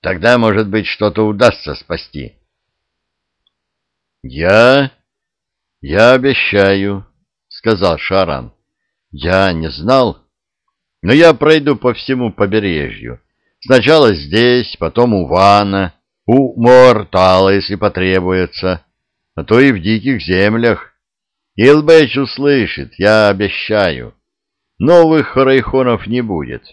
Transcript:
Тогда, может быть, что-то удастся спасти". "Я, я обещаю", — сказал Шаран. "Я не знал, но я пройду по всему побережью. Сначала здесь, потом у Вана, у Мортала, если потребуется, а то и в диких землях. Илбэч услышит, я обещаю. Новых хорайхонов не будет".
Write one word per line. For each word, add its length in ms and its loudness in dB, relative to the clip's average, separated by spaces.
Тогда, 320 0
может 320 0
быть, 160 -4
что-то 400 -4
удастся 480 -2
спасти". 600 -14
"Я, 680 2
я 320 2
обещаю", — 920 -2
сказал 500 -2
Шаран. 560 -4
"Я 420 -2
не 200 -6
знал, 480 -2
но 100 -2
я 220 6
пройду 420 0
по 200 -4
всему 360 -6
побережью. 880 -6
Сначала 520 2
здесь, 640 -2
потом 380 -2
у 100 -2
Вана, 720 0
у 340 0
Мортала, 880 4
если 240 -2
потребуется, 1120 -4
а 100 -10
то 160 2
и 120 4
в 100 -6
диких 400 -4
землях. 720 -2
Илбэч 640 4
услышит, 840 -4
я 300 2
обещаю. 840 -4
Новых 520 4
хорайхонов 760 0
не 160 -6
будет". 400 -8